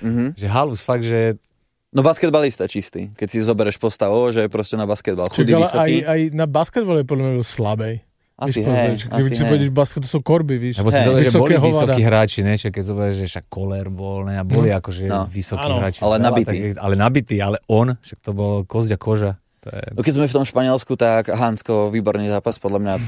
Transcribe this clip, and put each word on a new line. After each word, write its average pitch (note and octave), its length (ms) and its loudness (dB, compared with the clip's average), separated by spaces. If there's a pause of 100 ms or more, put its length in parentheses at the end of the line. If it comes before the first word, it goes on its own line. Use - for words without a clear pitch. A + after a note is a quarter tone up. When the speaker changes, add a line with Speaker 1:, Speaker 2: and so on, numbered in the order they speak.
Speaker 1:
Mhm. A#2 220 -2 (100)
Speaker 2:
že G2+ 120 -6
halus, A#2+ 360 0
fakt, B2 200 -2
že A2+ 380 0 (480)
Speaker 1:
No C3+ 160 2
basketbalista D3+ 640 2
čistý, F#2+ 420 -8
keď G#2+ 160 -8
si A2 140 -4
zoberieš G#2+ 400 0
postavu, A2 480 0
že A2+ 180 0
proste G#2+ 300 -4
na G#2+ 80 -2
basketbal, G2+ 400 -2
Speaker 3:
Čak, F2+ 160 -2
Speaker 1:
chudý, D#3 160 4
Speaker 3:
ale E3 80 6
Speaker 1:
vysoký. F3 160 0
Speaker 3:
aj, D#3+ 120 2 (120)
aj D#3+ 160 0 (100)
na D#3 140 -2
basketbal E3 540 0
je C3+ 80 0
podľa C3+ 180 -2
mňa C3 100 0
dosť B2 160 -2
slabý. A2 420 -2 (440)
Speaker 1:
Asi C#3 160 -6
Speaker 3:
Víš, - 20 -4
Speaker 1:
hej, A2 120 -2
Speaker 3:
pozrieš, A2+ 420 2
Speaker 1:
asi A2+ 100 -6
Speaker 3:
keď C3+ 140 2
si A#2 80 -2
Speaker 1:
hej. D3 80 0
Speaker 3:
pôjdeš C#3+ 240 2
basket, C#3 280 0
to C3 100 -8
sú D3+ 100 0
korby, D3+ 380 2
víš. B2 180 -4
Speaker 2:
Lebo - 160 2
si C#3 80 6
Speaker 1:
Hej. A#2+ 60 4
Speaker 2:
zober, C3 120 4
že B2+ 140 4
boli - 0 - (160)
Speaker 3:
Vysoké E3 80 6
hovada. D3+ 160 4 (160)
Speaker 2:
vysokí B2 140 4
hráči, A2 380 2
ne? G2+ 140 2
Však G#2 180 -4
keď G2 120 -6
zoberieš, G2+ 320 -2
že F#2+ 100 -4
však F2 200 -10
Koller G2 420 -6
bol, G2 340 -8
ne? G2 140 -6
A F#2+ 80 -4
boli A2+ 240 4
Speaker 3:
No. G2+ 80 2
Speaker 2:
akože F#2 300 -6
Speaker 1:
No. G2 180 -2
Speaker 2:
vysokí G2 400 -6
Speaker 4:
Áno. C#3 160 0
Speaker 2:
hráči. F#2+ 180 -2
Speaker 1:
Ale G#2+ 160 2
Speaker 2:
Veľa A2 80 2
Speaker 1:
nabitý. A#2+ 240 2
Speaker 2:
takých, G2+ 300 -4
ale G2 180 -2
nabitý, A2 440 0
ale G2+ 180 0 (100)
on, A#2 300 2
však - 240 -18
to - 100 -10
bol G2+ 220 -2 (100)
kosť A2+ 280 -2
a G2+ 100 -2
koža. G#2 320 0 (260)
To - 120 -20
je - 200 -14
Speaker 1:
No, A2+ 140 -4
keď D#3+ 100 2
sme D3 140 2
v B2+ 60 0
tom C#3 100 2
Španielsku, B2+ 500 0
tak A2+ 320 2
Hansko, A2 640 0
výborný G#2 400 0
zápas, G#2 280 -2
podľa G2+ 220 -4
mňa G2+ 160 -2 (140)